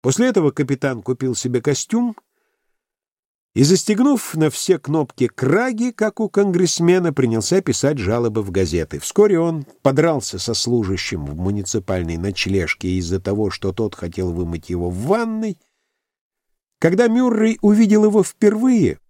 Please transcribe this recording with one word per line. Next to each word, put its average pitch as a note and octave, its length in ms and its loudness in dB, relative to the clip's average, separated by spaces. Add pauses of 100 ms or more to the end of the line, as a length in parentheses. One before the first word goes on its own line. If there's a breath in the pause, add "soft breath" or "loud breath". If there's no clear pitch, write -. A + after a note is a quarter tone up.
После G#3+ 280 2
этого F3+ 220 2
капитан C3+ 520 -4
купил B2+ 320 -4
себе B2 260 -4
костюм — A3 560 -2 (1400)
и, B2+ 60 6
застегнув G#3+ 720 2
на D#3 140 2
все - 280 0
кнопки C#3+ 480 -2
краги, A3+ 640 -2
как G#3+ 300 -4
у G#3+ 80 -2
конгрессмена, F3+ 840 2
принялся B2+ 480 0
писать C#3+ 380 -2
жалобы A2 440 0
в F#2+ 100 -6
газеты. E2 480 -2
Вскоре G3+ 400 2
он E3 260 -2 (160)
подрался C#3 560 0
со A2+ 160 -4
служащим F#2+ 720 -2
в C#2+ 80 -8
муниципальной F#2 840 -4
ночлежке F#2+ 680 -2 (100)
из-за F2+ 220 -2
того, G2+ 300 -2
что F#2+ 220 -6
тот G#2 240 -4
хотел F2+ 360 -6
вымыть E2+ 380 -6
его F2 200 -4
в F2+ 160 -6
ванной. A3 520 -4 (1200)
Когда F#3+ 300 2
Мюррей A3+ 520 2
увидел G#3+ 440 6
его G#3+ 180 4
впервые G#3+ 880 2